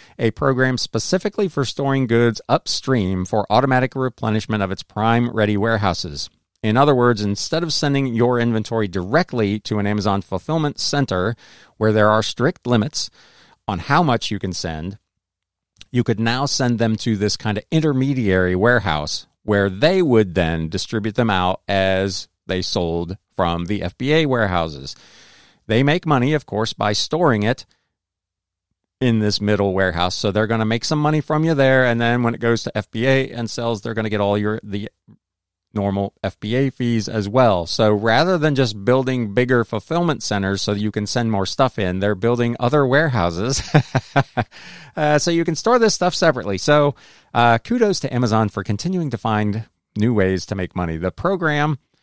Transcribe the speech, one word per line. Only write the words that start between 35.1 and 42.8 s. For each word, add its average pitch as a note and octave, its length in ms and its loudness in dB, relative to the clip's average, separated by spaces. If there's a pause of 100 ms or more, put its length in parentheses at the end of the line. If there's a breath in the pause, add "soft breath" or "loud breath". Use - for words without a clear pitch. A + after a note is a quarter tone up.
normal G2 400 -2 (120)
F - 160 -6
B A2 160 -2
A C3+ 120 2
fees A#2 400 -2
as G#2 200 -2
well. G#2 360 2
So G#2+ 280 2
rather A#2 440 2
than D3+ 200 0
just G#2+ 280 -2
building B2 500 0
bigger B2 280 2
fulfillment D#3+ 580 -2
centers G2 420 -2
so G#2 120 0
that G2+ 60 -4
you G#2+ 100 -2
can G#2 160 -4
send A#2 240 -2
more G2 160 0
stuff - 320 -2
in, F#2+ 220 -2
they're G2+ 160 0
building A#2+ 420 0
other C#3 260 2